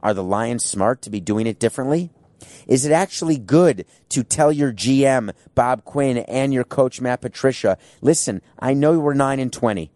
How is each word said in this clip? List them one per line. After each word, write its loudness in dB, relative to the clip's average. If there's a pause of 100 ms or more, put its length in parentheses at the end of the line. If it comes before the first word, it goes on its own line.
are 0
the -6
Lions -2
smart -2
to -16
be -6
doing -2
it -4
differently? -2 (560)
Is 2
it 2
actually 0
good 2 (240)
to -2
tell 2
your 0
G 2
M, 0 (220)
Bob 0
Quinn, -2
and -2
your 0
coach, -2
Matt -4
Patricia, 0 (220)
"Listen, 0 (160)
I 0
know 4
we're 0
nine 0
and -4
twenty -2